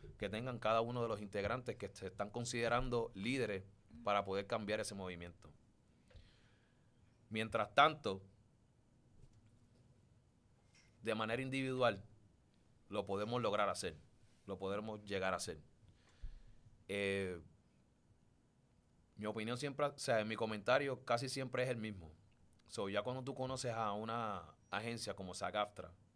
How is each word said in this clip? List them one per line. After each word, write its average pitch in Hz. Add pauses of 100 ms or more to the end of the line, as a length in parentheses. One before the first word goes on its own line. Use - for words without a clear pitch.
(180)
que 101
tengan 117
cada 113
uno 120
de 117
los 107
integrantes 104
que 95
se 98
están 104
considerando 120
líderes 104 (420)
para 101
poder 98
cambiar 107
ese 104
movimiento. 90 (1800)
Mientras 110
tanto, 143 (2750)
de 110
manera 110
individual, 131 (880)
lo 98
podemos 107
lograr 104
hacer, 85 (500)
lo 95
podemos 104
llegar 95
a 87
hacer. 82 (1300)
Eh, 98 (1800)
mi 104
opinión 110
siempre, 143
o 143
sea, 117
en 107
mi 113
comentario 123
casi 123
siempre 127
es 127
el 120
mismo. 98 (560)
So, 101
ya 101
cuando 127
tú 127
conoces 127
a 110
una 110 (280)
agencia 107
como 92
sag 92
aftra, 90 (240)